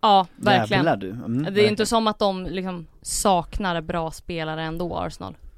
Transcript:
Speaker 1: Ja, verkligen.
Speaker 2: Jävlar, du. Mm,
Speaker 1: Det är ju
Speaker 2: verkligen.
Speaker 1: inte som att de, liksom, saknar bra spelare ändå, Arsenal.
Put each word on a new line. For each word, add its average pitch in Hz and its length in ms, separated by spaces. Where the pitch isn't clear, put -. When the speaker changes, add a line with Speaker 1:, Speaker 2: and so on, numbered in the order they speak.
Speaker 1:
Ja, 196 260
verkligen. 143 480
Speaker 2:
Jävlar, 151 120
du. 95 140
Mm, 117 120
Speaker 1:
Det 117 120
är 127 40
ju 147 60
Speaker 2:
verkligen. 208 260
Speaker 1:
inte 208 160
som 226 200
att 214 120
de, 190 280
liksom, 180 400
saknar 180 800
bra 165 300
spelare 160 520
ändå, 165 340
Arsenal. - 400